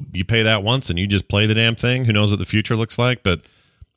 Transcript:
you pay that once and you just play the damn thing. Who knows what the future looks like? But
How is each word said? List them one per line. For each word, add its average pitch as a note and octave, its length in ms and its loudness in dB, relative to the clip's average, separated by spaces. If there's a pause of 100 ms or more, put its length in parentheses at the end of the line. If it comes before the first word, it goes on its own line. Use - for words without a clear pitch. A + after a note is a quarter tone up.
(120)
you F2+ 140 -4
pay A2+ 160 0
that A2 220 2
once B2+ 260 -2
and E2+ 80 -2
you F#2+ 80 0
just G2+ 220 0
play G#2 180 2
the G#2+ 80 2
damn A2+ 220 0
thing. B2 300 -2
Who A2+ 80 2
knows G#2 180 2
what G2+ 80 0
the F#2 60 -6
future G#2+ 300 0
looks A2 220 -4
like? B2 240 0
But F2 200 0 (560)